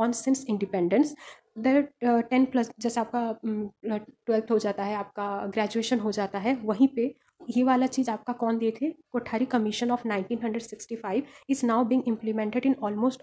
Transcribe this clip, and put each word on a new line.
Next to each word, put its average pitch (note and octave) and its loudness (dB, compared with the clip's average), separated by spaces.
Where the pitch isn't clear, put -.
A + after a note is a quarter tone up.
on A#3 2
since C4 0
independence, G3 2
that, C4 4
uh, A#3 2
टेन B3+ 6
प्लस, B3 0
जैसे A#3 -2
आपका, A3+ -4
उम, G#3+ -4
ट्वेल्थ A3 -2
हो A3 4
जाता G#3 -2
है, G#3 -2
आपका G3+ -6
ग्रेजुएशन A3 0
हो G#3 -2
जाता G3+ -2
है, A3+ 0
वहीं A3 2
पे C4 -2
ये B3 2
वाला B3+ 4
चीज़ B3+ -2
आपका A3 -6
कौन A3+ 0
दिए A3 0
थे? C4+ -4
कोठारी A#3+ -4
Commission A#3 0
of A#3+ 0
nineteen G#3 -2
hundred A3+ -4
sixty-five A3+ -6
is C4+ 0
now A3+ 4
being A#3+ 2
implemented A3 -2
in C4 4
almost G#3+ -2